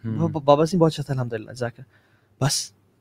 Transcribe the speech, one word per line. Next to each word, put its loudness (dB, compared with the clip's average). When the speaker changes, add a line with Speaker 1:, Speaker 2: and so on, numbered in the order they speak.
Speaker 1:
हम्म। -2
Speaker 2:
"ब-, -2
ब-, -6
बाबा 6
सिंह -2
बहुत 6
अच्छा -8
था, -6
अल्हम्दुलिल्लाह, -6
जाके -8
बस।" -2